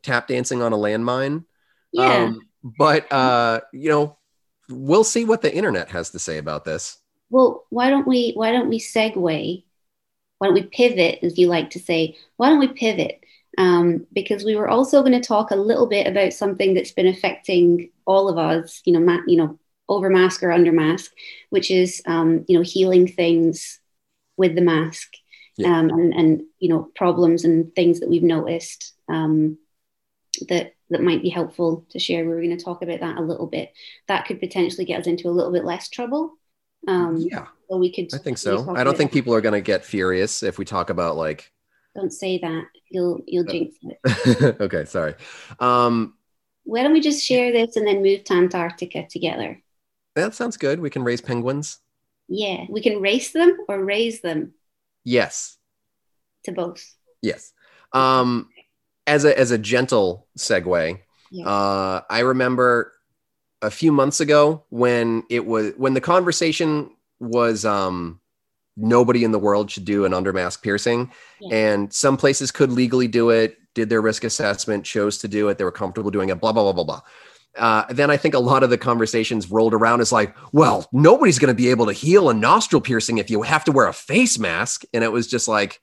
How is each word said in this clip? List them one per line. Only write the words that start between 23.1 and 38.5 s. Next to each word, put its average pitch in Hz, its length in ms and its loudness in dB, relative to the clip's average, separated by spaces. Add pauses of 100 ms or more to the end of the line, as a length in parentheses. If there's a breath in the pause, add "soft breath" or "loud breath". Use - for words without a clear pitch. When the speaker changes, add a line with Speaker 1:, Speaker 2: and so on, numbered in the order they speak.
Speaker 2:
with 180 180 2
the 180 80 0
mask, 160 500 0 (440 soft breath)
Speaker 1:
Yeah. 175 220 2
Speaker 2:
um, 160 120 2
and, 165 240 2
and, 160 280 4 (160)
you 180 120 -2
know, 160 240 -2
problems 170 500 2
and 165 300 2
things 170 260 2
that - 80 -6
we've 170 140 2
noticed, 165 720 -4 (140)
um, 156 500 -2 (920)
that, - 260 -4 (160)
that 170 120 -2
might 165 200 0
be 180 60 -2
helpful 165 640 -4
to - 80 -12
share. 170 260 -4
We 165 60 -4
were 165 120 -4
gonna 175 160 -4
talk 175 240 -12
about 165 180 -8
that 170 180 -8
a 170 40 -6
little 160 240 -6
bit. - 260 -10 (360 loud breath)
That 175 180 -4
could 185 140 -8
potentially 180 460 -4
get 175 140 -6
us - 60 -8
into 175 220 -4
a - 20 -2
little 175 220 -2
bit 175 120 -2
less 175 240 -8
trouble. 285 480 -8 (520)
Um, 175 300 0
Speaker 1:
Yeah, 170 280 -6 (240)
Speaker 2:
so 185 60 -4
we 180 160 0
could 180 220 -8
Speaker 1:
I 139 40 -8
think - 60 -14
Speaker 2:
maybe 127 140 -6
Speaker 1:
so. 98 260 -2